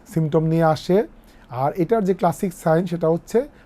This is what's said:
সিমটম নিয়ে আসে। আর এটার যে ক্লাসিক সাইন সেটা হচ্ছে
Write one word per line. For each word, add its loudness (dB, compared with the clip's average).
সিমটম 0
নিয়ে 2
আসে। 2
আর -2
এটার 0
যে 0
ক্লাসিক -2
সাইন 0
সেটা -2
হচ্ছে 0